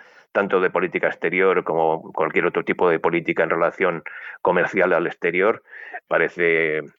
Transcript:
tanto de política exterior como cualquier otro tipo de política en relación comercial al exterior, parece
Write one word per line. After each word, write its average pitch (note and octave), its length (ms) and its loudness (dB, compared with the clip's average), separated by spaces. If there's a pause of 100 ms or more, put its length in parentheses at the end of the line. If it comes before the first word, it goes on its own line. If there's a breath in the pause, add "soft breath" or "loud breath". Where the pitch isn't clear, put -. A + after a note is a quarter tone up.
(340 loud breath)
tanto G2+ 260 2
de F#2 100 2
política F2 380 -2
exterior F2+ 560 0
como D#2+ 480 -2
cualquier D#2+ 360 0
otro E2+ 180 -2
tipo F2+ 240 2
de D#2+ 100 2
política E2+ 440 0
en D#2+ 60 -2
relación E2+ 540 0 (380 loud breath)
comercial F2+ 500 2
al E2+ 160 2
exterior, F2+ 560 0 (460 loud breath)
parece D#2+ 720 0 (180)